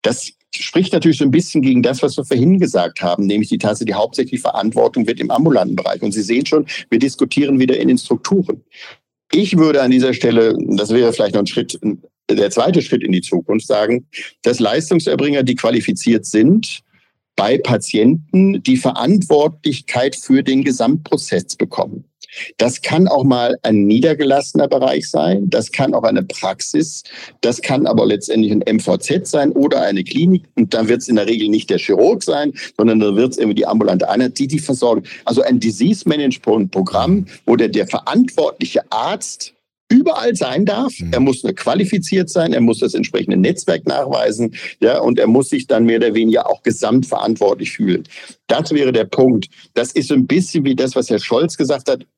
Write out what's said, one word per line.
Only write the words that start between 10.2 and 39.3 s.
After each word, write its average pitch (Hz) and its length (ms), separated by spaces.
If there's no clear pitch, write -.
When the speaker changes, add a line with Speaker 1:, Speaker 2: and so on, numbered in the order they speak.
Speaker 1:
das 107 140
wäre 117 200
vielleicht 104 220
noch 101 80
ein 98 60
Schritt, - 320
der 104 220
zweite 160 320
Schritt - 180
in - 100
die 92 100
Zukunft, 104 440
sagen, 107 400
dass 123 160
Leistungserbringer, 143 840
die 123 140
qualifiziert 113 720
sind, 156 540
bei 107 220
Patienten 160 1040
die - 160
Verantwortlichkeit 147 1400
für 135 280
den 135 200
Gesamtprozess 127 920
bekommen. - 500
Das 123 240
kann 175 260
auch 139 160
mal 123 380
ein 107 240
niedergelassener 143 840
Bereich 135 400
sein, 156 440
das 113 200
kann - 220
auch 120 80
eine 110 220
Praxis, - 800
das 120 200
kann 135 240
aber 110 220
letztendlich 107 440
ein 104 120
M 110 160
V 95 180
Z 175 300
sein 147 240
oder - 320
eine 98 200
Klinik. 175 420
Und 110 180
dann 110 140
wird's 117 200
in 120 100
der 101 100
Regel 107 220
nicht 110 200
der 95 80
Chirurg 160 460
sein, 147 300
sondern 113 240
dann 104 160
wird's 127 220
irgendwie 107 180
die 120 120
ambulante 104 420
Einheit, 120 300
die 139 80
die 151 100
versorgen. 120 460
Also - 180
ein 127 160
Disease-Management-Programm, 120 1700
wo 117 100
der, 113 140
der 98 180
verantwortliche - 1040
Arzt - 640